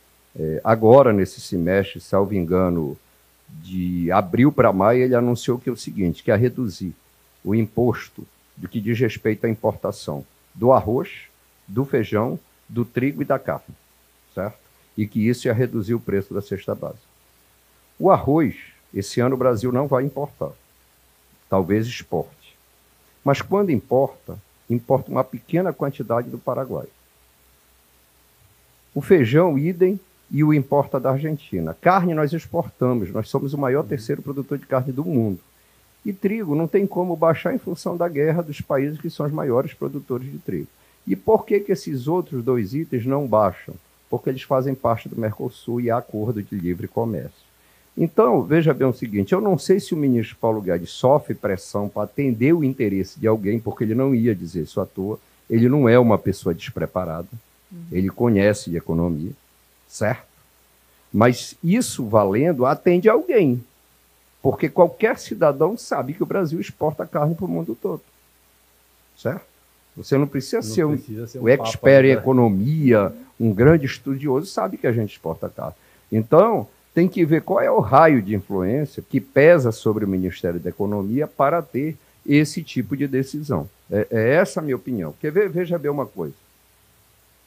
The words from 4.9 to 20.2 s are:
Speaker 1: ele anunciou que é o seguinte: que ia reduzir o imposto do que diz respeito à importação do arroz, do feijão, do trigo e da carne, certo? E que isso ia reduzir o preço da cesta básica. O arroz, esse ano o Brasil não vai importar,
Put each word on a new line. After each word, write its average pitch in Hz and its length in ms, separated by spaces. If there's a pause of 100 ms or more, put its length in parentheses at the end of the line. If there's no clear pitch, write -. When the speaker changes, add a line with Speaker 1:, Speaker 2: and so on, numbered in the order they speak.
Speaker 1:
ele 127 100
anunciou 120 440
que 123 100
é 123 40
o 113 40
seguinte: - 460
que - 80
ia 107 60
reduzir 107 560 (520)
o 98 100
imposto 117 720 (300)
do - 120
que 117 120
diz 110 180
respeito 110 480
à - 20
importação 101 760 (280)
do 117 200
arroz, 123 380 (580)
do 113 160
feijão, 120 560 (280)
do 113 160
trigo 139 380
e - 20
da 135 140
carne, - 360 (600)
certo? 98 220 (420)
E 104 80
que 107 220
isso 120 180
ia 123 80
reduzir 117 400
o 117 60
preço 98 340
da 98 80
cesta 101 320
básica. - 240 (1000)
O 180 100
arroz, 147 460 (360)
esse 104 280
ano 131 160
o - 20
Brasil 123 320
não 127 160
vai 131 160
importar, - 480 (1000)